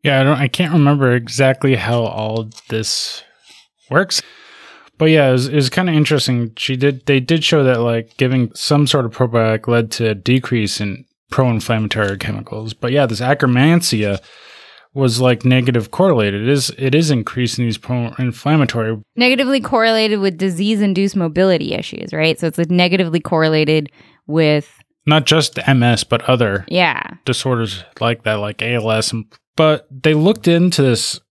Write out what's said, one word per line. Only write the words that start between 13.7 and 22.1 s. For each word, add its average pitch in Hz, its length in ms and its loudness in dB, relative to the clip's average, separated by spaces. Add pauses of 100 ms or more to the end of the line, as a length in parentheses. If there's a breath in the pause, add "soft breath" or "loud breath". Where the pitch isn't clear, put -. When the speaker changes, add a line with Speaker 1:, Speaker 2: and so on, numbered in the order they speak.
Speaker 1:
was, 127 260 0
like, 127 240 2
negative 127 460 2
correlated. 110 500 2
It 117 80 -2
is, 139 280 0
it 135 180 0
is 156 160 2
increasing 123 540 -2
these 113 120 -4
pro-inflammatory. 123 1200 -2 (180)
Speaker 2:
Negatively 254 440 2
correlated 220 600 0
with 190 180 -2
disease-induced 196 800 0
mobility 175 580 0
issues, - 380 -10